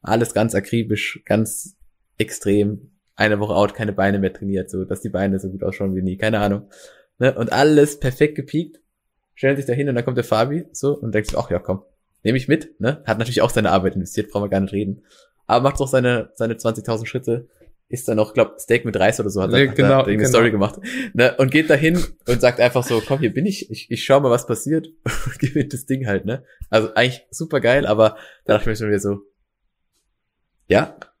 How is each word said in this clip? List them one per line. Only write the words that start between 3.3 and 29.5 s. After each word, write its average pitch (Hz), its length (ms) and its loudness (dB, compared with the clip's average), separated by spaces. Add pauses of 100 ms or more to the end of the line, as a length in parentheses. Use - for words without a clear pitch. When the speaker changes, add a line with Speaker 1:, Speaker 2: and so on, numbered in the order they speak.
Speaker 1:
Woche 104 160 -2
out, 101 180 2
keine 107 180 -4
Beine 98 280 0
mehr 92 120 0
trainiert, 95 380 -6
so, 95 140 -6
dass 98 160 -6
die - 80 -8
Beine 95 320 -2
so 95 100 -8
gut 98 140 -8
ausschauen 95 320 -4
wie 92 60 -2
nie, 95 140 -4
keine 107 220 -2
Ahnung, 101 300 -2 (500)
ne? 127 180 2
Und 113 160 -4
alles 147 460 4
perfekt 147 380 0
gepiekt, 156 440 -8 (540)
stellen 139 220 0
sich 139 80 -6
da 127 80 -2
hin 143 160 -2
und 123 80 -2
dann 120 80 -2
kommt 127 140 -2
der 123 60 -2
Fabi, 135 460 0
so, 143 260 -2
und 113 160 -8
denkt 107 180 -2
sich, - 80 -4
"Ach - 120 -4
ja, 87 80 -2
komm, 98 240 -6 (400)
nehm 113 140 0
ich 131 100 -4
mit", - 340 -2
ne? 131 260 -2
Hat 107 120 0
natürlich 117 240 0
auch 117 80 2
seine 104 220 0
Arbeit 90 240 0
investiert, 95 340 -6
brauchen 101 140 -2
wir - 60 -6
gar 196 100 0
nicht 190 120 -2
reden. 202 300 -6 (460)
Aber 120 200 4
macht 139 120 -2
doch 131 80 -2
seine, 123 460 2
seine 117 240 -4
zwanzigtausend 113 500 -4
Schritte, 123 400 -4 (400)
isst - 180 -8
dann 110 120 0
noch, 107 160 0
glaub, - 260 2
Steak - 240 0
mit 113 160 -4
Reis 104 180 4
oder 104 120 -2
so, 98 120 -2
hat 82 100 0
er, 135 120 6
Speaker 2:
Ja, 127 80 0
genau, 107 160 4
Speaker 1:
hat - 20 4
er 92 80 6
irgendwie 101 140 2
eine 107 60 2
Speaker 2:
genau. 117 100 2
Speaker 1:
Story 117 240 4
gemacht, 104 260 0 (340)
ne? 120 260 2
Und 131 120 4
geht 156 200 2
dahin 160 300 4 (280)
und 117 120 2
sagt 123 200 2
einfach 123 240 2
so, 113 200 0
"Komm, 135 140 -2
hier 117 160 -2
bin 147 120 -2
ich, 196 220 -6
ich, - 220 -14
ich 117 140 -6
schau 139 160 6
mal, 135 100 2
was 120 160 2
passiert", 143 400 -2 (100)
<laughs> - 300 -4
und - 140 -8
gewinnt 135 320 -2
das 127 140 -12
Ding 131 200 -4
halt, 98 180 -2
ne? 120 200 -6 (260)
Also 110 240 0
eigentlich 127 380 -2
super 160 260 -4
geil, 127 260 2
aber 107 260 4 (340)
da - 80 2
dachte 104 100 2
ich - 60 0
mir 110 80 -2
schon 107 140 -6
wieder 101 100 2
so, 101 220 -4 (1500)